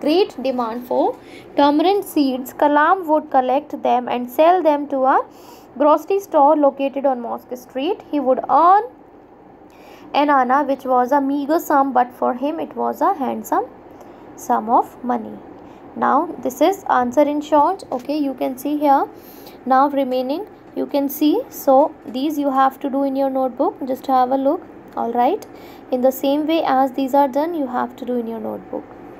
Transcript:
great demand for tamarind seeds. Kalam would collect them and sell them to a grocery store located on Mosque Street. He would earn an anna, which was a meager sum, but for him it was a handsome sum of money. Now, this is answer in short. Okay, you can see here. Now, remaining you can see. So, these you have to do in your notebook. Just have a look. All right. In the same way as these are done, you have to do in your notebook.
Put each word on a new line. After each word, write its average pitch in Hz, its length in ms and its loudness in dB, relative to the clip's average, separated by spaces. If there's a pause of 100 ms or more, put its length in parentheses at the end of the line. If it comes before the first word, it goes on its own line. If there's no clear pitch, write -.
great 339 400 0
demand 247 460 -4
for 294 300 0 (380)
tamarind 311 480 4
seeds. 269 500 -2
Kalam 302 520 2
would 302 240 0
collect 262 540 0
them 247 260 0
and 247 200 -4
sell 339 340 4
them 294 240 0
to 262 180 -2
a 311 200 2 (520)
grocery 302 420 2
store 311 380 4
located 277 480 0
on 254 160 0
Mosque 233 340 -10
Street. 269 560 -6
He 294 80 -2
would 254 200 0 (100)
earn 359 360 4 (1300)
an 294 180 2
anna, 262 320 2
which 269 200 -4
was 254 280 0
a 285 100 4
meager 285 380 -2
sum, 277 340 2
but 247 180 2
for 254 220 -2
him 285 260 -4
it 294 160 -10
was 233 260 -4
a 359 120 2
handsome 247 520 -4 (720)
sum 226 300 -2
of - 340 0
money. 220 340 -6 (580)
Now, 247 340 0 (100)
this 254 220 -4
is 381 280 0
answer 247 320 0
in 294 200 0
short. 311 500 0
Okay, 269 260 -6
you 277 160 -2
can 269 240 -6
see 294 200 -6
here. 294 300 2 (580)
Now, 262 240 4
remaining 269 580 -2 (280)
you 269 100 -4
can 277 240 -2
see. 302 400 0
So, 277 440 2 (120)
these 277 320 -4
you 285 140 -2
have 269 300 2
to 285 80 -4
do 269 140 -2
in 269 120 -2
your 269 140 0
notebook. 262 460 -2 (120)
Just 254 200 -8
have 254 240 2
a 269 60 0
look. 277 240 0 (340)
All 233 160 -4
right. 247 340 0 (460)
In 254 100 -2
the 262 100 4
same 277 360 -2
way 320 180 0
as 269 260 2
these 262 220 -4
are 285 140 4
done, 294 280 -2
you 285 120 -4
have 247 300 -6
to 254 80 -12
do 247 120 -4
in 233 100 -6
your 226 120 -8
notebook. 214 440 -10 (360)